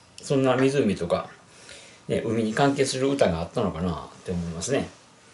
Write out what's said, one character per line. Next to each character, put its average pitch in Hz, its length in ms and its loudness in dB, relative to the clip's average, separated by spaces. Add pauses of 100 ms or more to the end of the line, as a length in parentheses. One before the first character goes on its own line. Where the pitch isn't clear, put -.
(220)
そ - 140 -2
ん 135 80 4
な 127 120 4
湖 131 400 2
と 87 120 -4
か、 90 200 0 (800)
ね、 127 160 0
海 113 200 0
に 110 100 -2
関 139 200 2
係 135 120 2
す 131 120 -4
る 135 120 0
歌 139 200 4
が 82 120 0
あ 85 40 -4
っ - 60 -14
た 131 100 -2
の 95 100 0
か 80 100 -6
な 90 100 0
っ - 320 -10
て - 80 -8
思 87 100 -4
い - 100 -6
ま 82 100 -8
す 117 100 -4
ね。 117 160 0 (460)